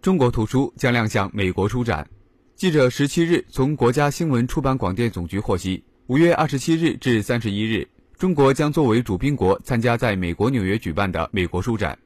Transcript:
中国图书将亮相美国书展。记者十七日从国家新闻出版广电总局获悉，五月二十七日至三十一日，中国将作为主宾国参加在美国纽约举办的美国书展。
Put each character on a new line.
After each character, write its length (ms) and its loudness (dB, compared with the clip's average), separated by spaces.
中 180 2
国 100 4
图 160 0
书 320 0
将 160 0
亮 160 0
相 240 -2
美 180 -2
国 160 0
书 160 -2
展。 240 -4
记 140 0
者 220 4
十 160 0
七 180 0
日 240 2
从 260 -2
国 160 2
家 200 2
新 180 -4
闻 180 2
出 140 -2
版 160 0
广 160 -2
电 160 -2
总 180 -8
局 120 -4
获 180 -2
悉， 260 -4
五 140 -2
月 120 6
二 160 2
十 120 -4
七 160 0
日 220 0
至 260 0
三 180 -2
十 80 -4
一 160 -4
日， 220 -4
中 200 0
国 180 6
将 180 0
作 140 2
为 160 4
主 160 -2
宾 180 -2
国 280 2
参 180 -2
加 160 0
在 180 0
美 160 -2
国 160 0
纽 160 0
约 140 0
举 160 -6
办 180 -2
的 220 -4
美 140 0
国 120 -4
书 160 -2
展。 300 -4